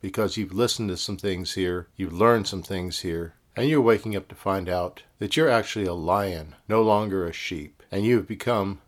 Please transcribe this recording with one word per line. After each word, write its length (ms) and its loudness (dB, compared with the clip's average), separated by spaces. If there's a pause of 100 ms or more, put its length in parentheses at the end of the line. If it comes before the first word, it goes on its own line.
because 380 -2
you've 160 -6
listened 340 0
to 80 -4
some 220 -6
things 340 -4
here, 340 -2 (100)
you've 180 -6
learned 320 6
some 160 -6
things 380 -6
here, 340 -6 (200)
and 140 0
you're 140 4
waking 340 4
up 120 -6
to 60 -18
find 360 -4
out 320 -4 (160)
that 180 -4
you're 140 4
actually 340 0
a 80 -2
lion, 640 -2 (120)
no 140 2
longer 460 2
a 80 -6
sheep, 480 -10 (100)
and 140 0
you 100 6
have 100 2
become 600 -2